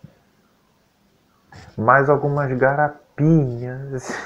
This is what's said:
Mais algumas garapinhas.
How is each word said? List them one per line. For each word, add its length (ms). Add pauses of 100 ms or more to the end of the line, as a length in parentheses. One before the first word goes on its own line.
(1800)
Mais 320
algumas 480
garapinhas. 1500 (160)